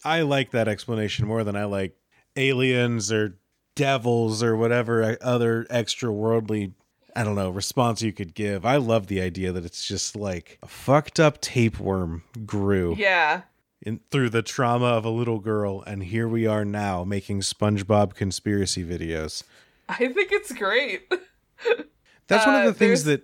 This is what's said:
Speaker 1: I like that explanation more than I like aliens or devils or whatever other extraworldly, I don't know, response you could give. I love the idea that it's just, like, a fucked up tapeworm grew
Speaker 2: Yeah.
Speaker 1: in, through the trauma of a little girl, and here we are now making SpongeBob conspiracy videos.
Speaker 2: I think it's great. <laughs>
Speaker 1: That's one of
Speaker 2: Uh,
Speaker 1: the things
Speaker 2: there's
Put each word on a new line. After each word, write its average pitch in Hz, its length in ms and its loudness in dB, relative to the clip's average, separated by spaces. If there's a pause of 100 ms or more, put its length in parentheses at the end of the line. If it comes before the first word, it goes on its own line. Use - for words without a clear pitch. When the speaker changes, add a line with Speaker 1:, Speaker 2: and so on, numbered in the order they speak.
Speaker 1:
I 165 180 0
like 139 300 0
that 113 160 2
explanation 107 580 -2
more 113 180 0
than 101 120 -4
I 104 80 -4
like 98 320 -4 (400)
aliens 123 760 2
or 107 240 0 (380)
devils 117 680 2
or 113 140 4
whatever 117 640 2
other 117 500 0
extraworldly, 110 1000 -2 (440)
I 117 80 0
don't 104 120 0
know, 95 140 0
response 110 520 -2
you 107 100 -2
could 87 220 -10
give. 101 300 -4
I 123 120 4
love 113 320 2
the 95 120 -2
idea 92 320 -2
that 87 120 -6
it's - 220 -10
just, - 300 -6
like, 95 460 -8
a - 60 -18
fucked - 500 0
up 151 220 4
tapeworm 95 840 0 (200)
grew 98 540 2
Speaker 2:
Yeah. 180 440 2 (380)
Speaker 1:
in, 107 200 -8 (100)
through 127 200 2
the 113 120 0
trauma 123 440 0
of 117 180 2
a 113 60 -2
little 117 280 -2
girl, 101 480 -2
and 101 180 -8
here 113 240 -2
we 113 180 0
are 107 180 2
now 101 400 -2
making 98 360 -4
SpongeBob 104 760 2
conspiracy 95 720 -2
videos. 82 600 -6 (440)
Speaker 2:
I 254 200 -2
think 370 240 -2
it's 415 200 -2
great. 214 560 -2
<laughs> - 1160 -6
Speaker 1:
That's 214 200 4
one 208 100 4
of 202 60 4
Speaker 2:
Uh, 233 60 6
Speaker 1:
the 214 60 0
things 190 300 4
Speaker 2:
there's 147 200 2